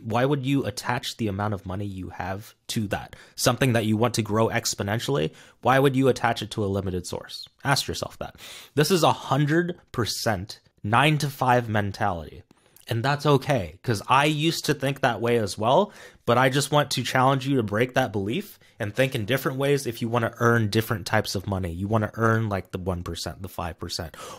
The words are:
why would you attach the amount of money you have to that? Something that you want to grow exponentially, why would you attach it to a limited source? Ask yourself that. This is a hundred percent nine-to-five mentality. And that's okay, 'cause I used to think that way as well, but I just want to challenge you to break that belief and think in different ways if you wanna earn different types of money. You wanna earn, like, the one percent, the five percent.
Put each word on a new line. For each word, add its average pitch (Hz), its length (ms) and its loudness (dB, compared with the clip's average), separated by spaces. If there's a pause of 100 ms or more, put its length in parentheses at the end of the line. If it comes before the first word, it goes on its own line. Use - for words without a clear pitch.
why 113 220 0
would 139 200 0
you 139 200 0
attach - 520 -6
the 110 120 -2
amount 104 260 -2
of 92 120 -8
money 95 180 -6
you 92 260 -10
have 95 440 -8 (140)
to 110 200 -2
that? - 280 -8 (180)
Something 127 380 2
that 113 140 2
you 107 100 2
want 117 180 0
to 113 80 0
grow 107 260 2
exponentially, 117 840 -2 (320)
why 131 160 4
would 135 160 4
you 131 140 4
attach 117 340 0
it 107 100 -8
to 110 120 -2
a - 20 0
limited 95 400 -2
source? - 400 -12 (180)
Ask 135 220 0
yourself - 320 -8
that. - 180 -12 (380)
This 151 160 4
is 175 120 4
a 135 100 6
hundred 151 680 0 (120)
percent 104 720 -2 (220)
nine-to-five 127 840 2
mentality. 98 760 -2 (460)
And 113 160 -2
that's 143 200 0
okay, 127 580 2
'cause 110 260 -2
I 135 160 4
used 156 400 0
to 147 100 2
think 139 260 -4
that 117 200 2
way 120 160 2
as 107 200 0
well, 143 360 4 (340)
but 117 100 4
I 131 120 6
just 143 240 0
want 147 200 2
to 123 120 -2
challenge 131 420 2
you 139 100 0
to 120 60 2
break 107 320 0
that 127 180 0
belief 110 460 -4 (200)
and 101 140 -4
think 131 220 0
in 113 100 -2
different 131 340 -2
ways 139 280 0
if 117 160 -6
you 113 60 -2
wanna 113 300 0
earn 117 300 4
different 110 380 0
types 104 300 0
of 95 100 -6
money. 92 240 -4
You 90 160 -6
wanna 107 280 0
earn, 113 340 2
like, 95 240 -4
the 92 60 -4
one 87 260 -4
percent, 85 360 -8
the 95 80 -12
five 85 300 -8
percent. 85 380 -8 (220)